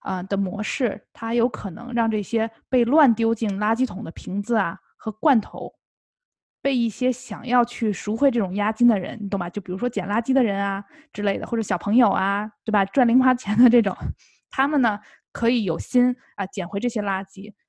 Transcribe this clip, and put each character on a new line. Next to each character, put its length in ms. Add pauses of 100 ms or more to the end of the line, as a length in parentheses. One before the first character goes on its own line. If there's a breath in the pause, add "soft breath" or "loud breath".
啊， 240
的 120
模 240
式， 520
它 220
有 140
可 220
能 220
让 180
这 100
些 300 (180 soft breath)
被 160
乱 300
丢 180
进 280
垃 160
圾 100
桶 160
的 80
瓶 320
子 140
啊 200 (200)
和 160
罐 280
头， 320 (880)
被 140
一 140
些 240
想 340
要 180
去 280
赎 240
回 140
这 100
种 140
押 180
金 160
的 100
人， 220
你 80
懂 100
吧？ 120
就 100
比 100
如 60
说 120
捡 200
垃 120
圾 120
的 100
人 160
啊 240 (300 loud breath)
之 100
类 160
的， 80
或 100
者 60
小 140
朋 180
友 160
啊， 400 (140)
对 80
吧？ 140
赚 200
零 160
花 120
钱 240
的 100
这 140
种， 120 (560 soft breath)
他 160
们 140
呢， 180 (320 soft breath)
可 200
以 140
有 140
心， 380 (200 soft breath)
啊， 100
捡 200
回 140
这 80
些 140
垃 200
圾。 300 (160)